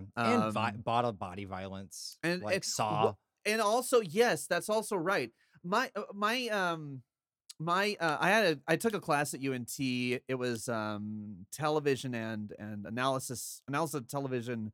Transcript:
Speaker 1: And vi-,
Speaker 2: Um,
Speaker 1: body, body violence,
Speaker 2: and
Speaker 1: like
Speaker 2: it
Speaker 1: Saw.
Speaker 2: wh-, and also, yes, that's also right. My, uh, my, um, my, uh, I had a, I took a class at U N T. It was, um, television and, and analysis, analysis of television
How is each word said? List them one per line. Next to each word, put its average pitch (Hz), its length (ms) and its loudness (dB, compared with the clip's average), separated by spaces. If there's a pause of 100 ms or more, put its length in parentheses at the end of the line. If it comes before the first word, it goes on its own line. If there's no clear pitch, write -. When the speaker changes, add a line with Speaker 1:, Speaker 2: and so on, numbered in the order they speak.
(160)
Speaker 1:
And 113 360 4
vi-, 107 180 0
Speaker 2:
Um, 107 100 -8
Speaker 1:
body, 120 320 2
body 98 320 -8
violence, 95 800 -10
Speaker 2:
and 180 180 0
Speaker 1:
like 196 140 0
Speaker 2:
it 185 80 -4
Speaker 1:
Saw. 107 480 2
Speaker 2:
wh-, - 360 -8
and 220 120 2
also, 240 400 4
yes, 190 480 2
that's 175 200 0
also 214 280 0
right. 160 360 0 (300)
My, 214 320 0
uh, 202 80 -4 (100)
my, 220 360 0
um, 165 540 -2 (580)
my, 185 400 2
uh, 156 200 4
I 170 100 6
had 220 140 6 (120)
a, 139 120 -14
I 165 80 4
took 226 180 0
a 180 60 -2
class 147 340 0
at 131 60 -10
U 135 120 0
N 123 120 -4
T. 123 600 0
It 131 100 -2
was, 123 320 -2
um, 107 840 -4
television 143 640 0
and, 113 440 -4
and 104 280 -8
analysis, 131 840 -2
analysis 147 260 -2
of 127 140 -6
television 123 640 -4